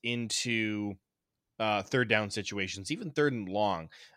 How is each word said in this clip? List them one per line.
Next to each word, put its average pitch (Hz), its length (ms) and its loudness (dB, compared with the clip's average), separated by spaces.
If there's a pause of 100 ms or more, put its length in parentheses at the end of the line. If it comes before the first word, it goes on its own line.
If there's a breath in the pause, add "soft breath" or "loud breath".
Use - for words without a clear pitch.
into, 110 920 0 (640)
uh, 107 240 2
third 123 260 2
down 107 220 4
situations, 98 600 -4
even 185 200 -4
third 147 220 2
and 107 160 -4
long, 92 400 0 (280 soft breath)